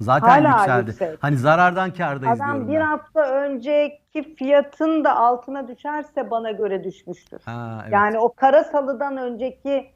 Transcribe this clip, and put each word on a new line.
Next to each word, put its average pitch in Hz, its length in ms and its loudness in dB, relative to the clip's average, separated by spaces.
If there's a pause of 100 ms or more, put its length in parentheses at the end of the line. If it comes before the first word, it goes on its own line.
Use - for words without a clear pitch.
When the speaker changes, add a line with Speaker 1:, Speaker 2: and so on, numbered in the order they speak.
Speaker 1:
Zaten 135 280 2
Speaker 2:
Hala 285 300 6
Speaker 1:
yükseldi. 123 320 2
Speaker 2:
yüksek. 156 300 -6
Speaker 1:
Hani 147 160 0
zarardan 175 560 2
kârdayız 151 480 -2
Speaker 2:
Adam 285 140 -4
Speaker 1:
diyorum 247 140 -6
Speaker 2:
bir 294 60 -2
Speaker 1:
ben. 311 60 2
Speaker 2:
hafta 302 520 -2
önceki 285 1040 -4
fiyatın 285 680 0
da 269 120 2
altına 247 520 0
düşerse 294 640 -8
bana 226 200 -4
göre 190 340 -4
düşmüştür. - 600 -14
Speaker 1:
Ha, 117 380 -10
evet. - 100 -8
Speaker 2:
Yani 208 260 2
o 233 140 2
kara 277 320 4
salıdan 277 520 -4
önceki 254 800 -6